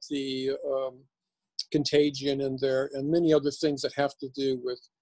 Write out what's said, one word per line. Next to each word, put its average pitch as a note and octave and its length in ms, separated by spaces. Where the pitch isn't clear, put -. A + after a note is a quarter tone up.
the, C3+ 420
um, C3+ 400
contagion C#3+ 680
in C3+ 200
there C3+ 340
and C#3 160
many E3+ 220
other C#3+ 180
things C#3+ 320
that C#3 120
have C#3+ 240
to C#3 120
do C3+ 340
with B2 160